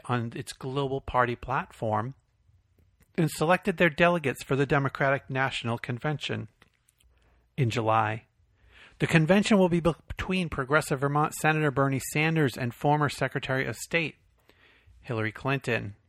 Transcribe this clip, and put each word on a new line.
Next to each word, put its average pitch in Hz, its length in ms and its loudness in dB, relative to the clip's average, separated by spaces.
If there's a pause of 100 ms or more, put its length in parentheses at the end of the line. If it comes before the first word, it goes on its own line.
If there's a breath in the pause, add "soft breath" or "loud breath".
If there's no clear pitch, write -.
on 117 300 -2
its - 180 -10
global 135 480 -6
party 120 340 0
platform 123 800 -4 (1040)
and 156 140 2
selected 175 460 2
their 175 120 6
delegates 160 540 2
for 139 120 0
the 139 100 2
Democratic 139 640 0
National 127 500 -2
Convention 123 720 -6 (1040)
in 120 160 0
July. 110 540 0 (760 soft breath)
The - 80 0
convention 185 500 4
will 185 120 6
be 170 100 2
be-, 160 140 2 (140)
between 185 420 -4
progressive 143 500 0
Vermont 143 360 0
Senator 156 360 0
Bernie 135 300 0 (100)
Sanders 156 460 0
and 120 160 -6
former 147 360 0
Secretary 135 560 -2
of 123 120 -6
State 165 380 -4 (840 soft breath)
Hillary 110 320 -4
Clinton. 117 640 -4 (140)